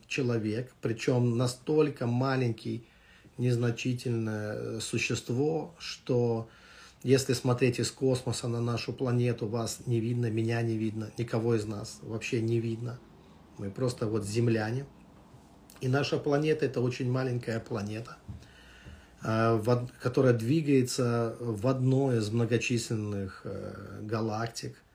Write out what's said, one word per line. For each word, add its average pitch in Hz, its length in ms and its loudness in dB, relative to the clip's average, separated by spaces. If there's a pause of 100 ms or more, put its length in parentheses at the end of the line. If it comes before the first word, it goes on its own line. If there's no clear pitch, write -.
человек, 117 720 -2
причем 120 560 2
настолько 131 720 2
маленький, 120 800 0 (500)
незначительное, 117 1200 0
э, 113 260 -6
существо, 151 1000 -2
что 120 720 0 (540)
если 131 320 4
смотреть 123 460 2
из 117 100 0
космоса 127 560 0
на 117 140 -2
нашу 120 320 -2
планету, 120 560 0
вас 117 380 -4
не 117 140 2
видно, 120 300 0
меня 113 320 0
не 113 160 0
видно, 110 400 -2
никого 117 380 2
из 104 100 -2
нас 104 360 -8
вообще 113 380 -4
не 113 200 2
видно. 117 400 -6 (580)
Мы 98 120 -6
просто 123 360 -2
вот 107 180 -2
земляне. 113 640 0 (960)
И 131 60 0
наша 143 280 2
планета — 151 500 2
это 123 140 0
очень 123 300 0
маленькая 123 480 -2
планета, 107 580 -6 (1080)
э, 113 320 4
в 107 120 0
од-, 123 220 2 (100)
которая 127 320 4
двигается 123 1080 2
в 113 260 -2
одной 131 520 2
из 104 120 0
многочисленных, 110 1160 -2
э, 98 580 -10
галактик. 113 760 -4 (180)